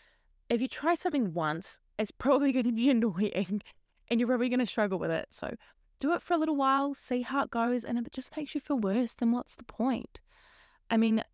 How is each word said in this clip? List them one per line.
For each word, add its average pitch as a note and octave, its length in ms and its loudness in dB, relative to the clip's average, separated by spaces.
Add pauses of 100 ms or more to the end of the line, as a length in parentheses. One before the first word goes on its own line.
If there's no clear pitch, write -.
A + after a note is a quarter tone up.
(480)
if A#3+ 140 2
you C4 60 -2
try E4 260 0
something C4 400 -2
once, D#3+ 460 -4 (180)
it's G#3+ 140 -2
probably C#4 380 4
gonna B3 220 2
be A#3 180 2
<laughs> - 0 -
annoying G#3 720 0 (480)
and A#3+ 100 2
you're A#3 80 2
probably B3 220 2
gonna B3 160 2
struggle G3+ 340 0
with E3 120 -2
it. - 200 -2
So - 240 -8 (440)
do D4+ 160 0
it E4+ 80 -2
for - 100 -2
a E4+ 60 2
little D#4 180 0
while, C#4 380 2
see B3 260 -4
how B3+ 220 -2
it - 80 -4
goes, A#3+ 340 0
and A#3+ 140 -2
if A#3 80 -4
it - 60 -16
just - 260 -10
makes D4 160 -8
you C#4+ 80 -2
feel C#4 160 -2
worse, A3 340 0
then A#3 200 0
what's - 240 -4
the - 80 -16
point? - 560 -4 (720)
I A#3 60 2
mean, A3 260 4 (120)